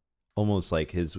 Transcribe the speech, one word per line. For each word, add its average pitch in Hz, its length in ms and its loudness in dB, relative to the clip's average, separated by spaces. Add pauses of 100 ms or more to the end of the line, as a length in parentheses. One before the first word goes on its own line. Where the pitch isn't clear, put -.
(360)
almost, 104 360 2
like, 80 200 0
his 87 280 -2